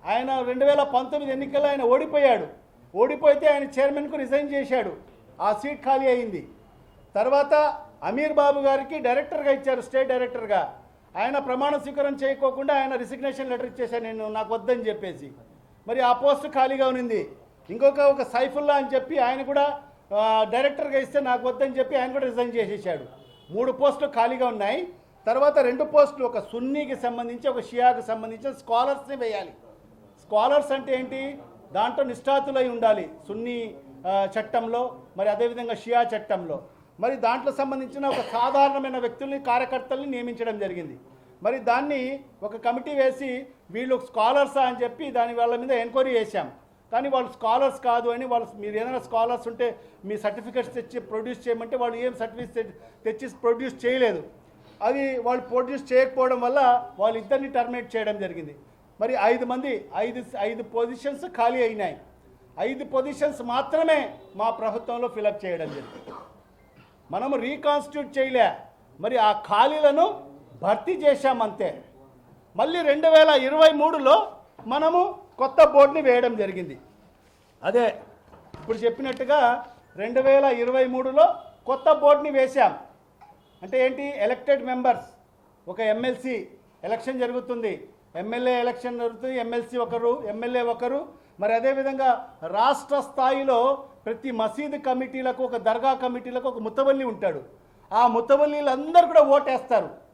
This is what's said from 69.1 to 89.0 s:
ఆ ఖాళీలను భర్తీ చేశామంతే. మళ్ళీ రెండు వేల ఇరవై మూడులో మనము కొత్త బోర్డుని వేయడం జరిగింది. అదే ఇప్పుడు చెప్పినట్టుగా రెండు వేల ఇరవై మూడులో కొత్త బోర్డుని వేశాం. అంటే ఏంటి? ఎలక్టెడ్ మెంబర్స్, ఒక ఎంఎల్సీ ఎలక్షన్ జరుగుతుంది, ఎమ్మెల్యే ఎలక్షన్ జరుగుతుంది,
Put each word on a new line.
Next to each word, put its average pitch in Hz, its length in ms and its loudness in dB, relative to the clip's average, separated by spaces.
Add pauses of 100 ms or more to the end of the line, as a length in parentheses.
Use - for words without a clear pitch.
ఆ 214 160 4
ఖాళీలను 294 920 2 (380)
భర్తీ 226 300 0
చేశామంతే. 262 920 0 (720)
మళ్ళీ 330 260 0
రెండు 302 260 4
వేల 311 200 10
ఇరవై 302 440 6
మూడులో 302 600 4 (340)
మనము 320 520 0 (200)
కొత్త 269 260 6
బోర్డుని 285 360 6
వేయడం 247 360 2
జరిగింది. 185 420 -6 (840)
అదే 226 240 2 (680)
ఇప్పుడు 208 240 -6
చెప్పినట్టుగా 247 880 2 (300)
రెండు 240 240 -2
వేల 269 240 6
ఇరవై 254 420 2
మూడులో 262 480 4 (320)
కొత్త 262 260 2
బోర్డుని 294 380 6
వేశాం. 262 480 2 (840)
అంటే 254 240 0
ఏంటి? 277 300 -4
ఎలక్టెడ్ 247 480 0
మెంబర్స్, 254 440 0 (600)
ఒక 185 120 -10
ఎంఎల్సీ 240 680 -2 (360)
ఎలక్షన్ 233 360 -4
జరుగుతుంది, 240 680 -4 (280)
ఎమ్మెల్యే 240 440 -2
ఎలక్షన్ 240 380 -4
జరుగుతుంది, 240 400 -6